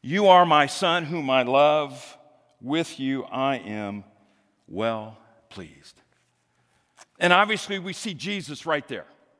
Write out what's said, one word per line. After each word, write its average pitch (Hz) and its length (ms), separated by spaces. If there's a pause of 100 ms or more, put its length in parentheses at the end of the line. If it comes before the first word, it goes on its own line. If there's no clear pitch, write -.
"You 196 280
are 180 160
my 151 200
Son 170 400
whom 147 240
I 131 140
love. 143 760 (420)
With 156 400
you 135 260
I 135 320
am 104 480 (640)
well 110 500 (320)
pleased." 78 520 (1200)
And 247 120
obviously 202 460
we 185 160
see 196 220
Jesus 156 500
right 151 220
there. 104 180 (340)